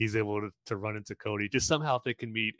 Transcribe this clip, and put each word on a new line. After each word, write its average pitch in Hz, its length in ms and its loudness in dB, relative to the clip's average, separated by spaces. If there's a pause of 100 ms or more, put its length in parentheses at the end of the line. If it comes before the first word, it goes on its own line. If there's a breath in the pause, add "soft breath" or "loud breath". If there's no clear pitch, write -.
he's 110 140 2
able 104 260 2
to, 104 80 -4 (160)
to 107 120 -2
run 107 180 -4
into 107 180 -10
Cody, 104 340 -2
just 127 200 0
somehow 151 280 4
if 120 80 0
they 123 100 0
can 113 200 -8
meet 110 260 0